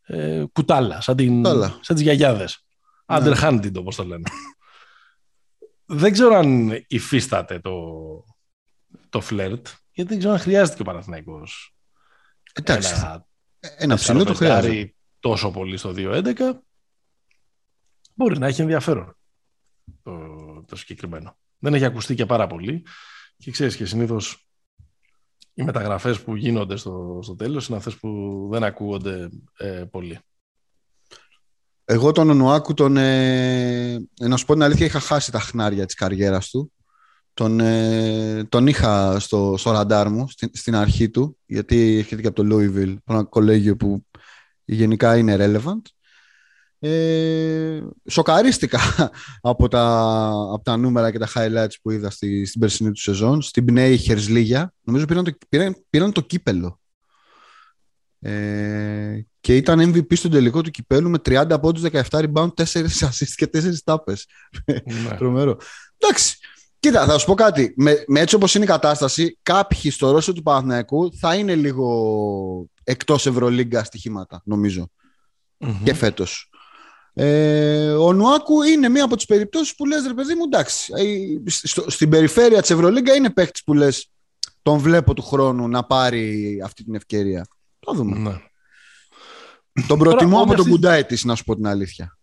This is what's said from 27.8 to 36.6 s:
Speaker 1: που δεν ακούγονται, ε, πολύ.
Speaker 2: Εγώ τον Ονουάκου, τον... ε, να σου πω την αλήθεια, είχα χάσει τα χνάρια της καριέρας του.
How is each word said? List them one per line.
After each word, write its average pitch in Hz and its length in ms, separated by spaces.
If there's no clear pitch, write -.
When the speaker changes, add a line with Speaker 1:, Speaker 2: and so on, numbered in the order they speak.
Speaker 1:
που 101 540
δεν 113 120
ακούγονται, 98 680
ε, 92 340
πολύ. 90 280
Speaker 2:
Εγώ 117 260
τον 156 180
Ονουάκου, 143 440
τον... 139 240
ε, 127 1000
να 120 160
σου - 80
πω 151 80
την 151 100
αλήθεια, 151 220
είχα 147 140
χάσει 147 320
τα 110 80
χνάρια 104 460
της - 100
καριέρας 95 540
του. 143 220